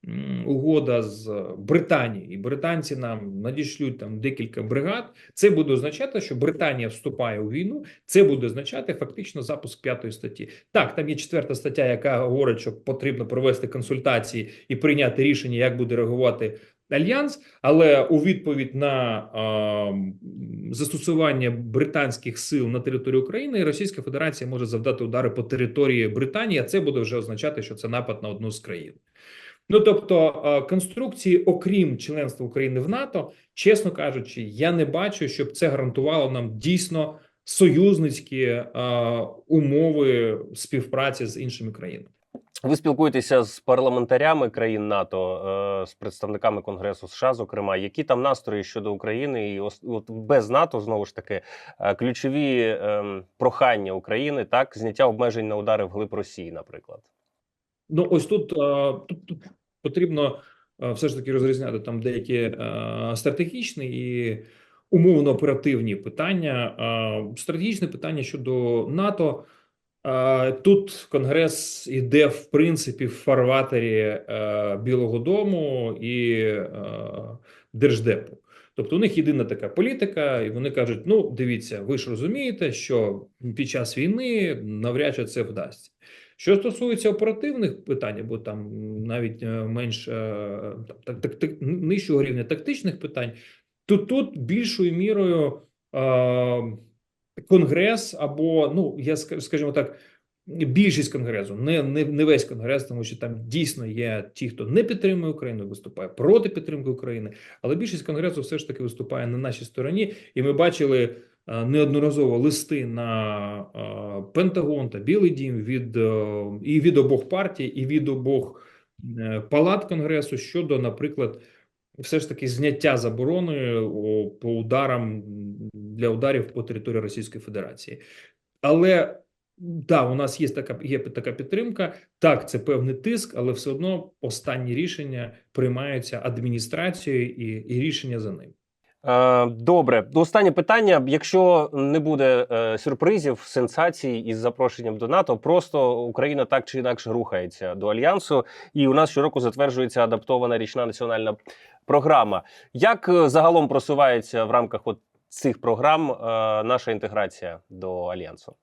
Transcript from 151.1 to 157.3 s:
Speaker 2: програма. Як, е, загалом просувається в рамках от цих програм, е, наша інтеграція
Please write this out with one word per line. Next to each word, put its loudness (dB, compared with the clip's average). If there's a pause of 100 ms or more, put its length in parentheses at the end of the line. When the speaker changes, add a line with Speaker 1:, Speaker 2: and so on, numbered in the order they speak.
Speaker 2:
програма. 4 (300)
Як, 2
е, 8
загалом 6
просувається 2
в -2
рамках 2
от -4 (300)
цих -2
програм, 2
е, -2 (480)
наша 0
інтеграція -4 (100)